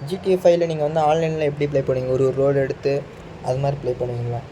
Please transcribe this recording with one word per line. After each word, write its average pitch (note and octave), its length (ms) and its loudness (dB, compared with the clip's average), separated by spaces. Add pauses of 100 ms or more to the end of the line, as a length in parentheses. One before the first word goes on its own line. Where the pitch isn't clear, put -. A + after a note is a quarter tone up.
ஜி F#3 160 -6
டி F#3+ 100 0
ஏ F3+ 80 2
ஃபைவ்ல E3+ 300 6
நீங்க D#3 160 -2
வந்து D#3+ 220 0
ஆன்லைன்ல D#3+ 420 0
எப்படி D3 220 -2
ப்ளே C#3 160 2
பண்ணுவீங்க, B2+ 260 0
ஒரு, C3 140 2
ஒரு B2+ 120 -2
ரோடு C#3 220 4
எடுத்து C3+ 300 -2 (540)
அது C3 160 -2
மாதிரி C#3+ 200 0
ப்ளே B2 180 -2
பண்ணுவீங்களா? A#2+ 400 -4 (100)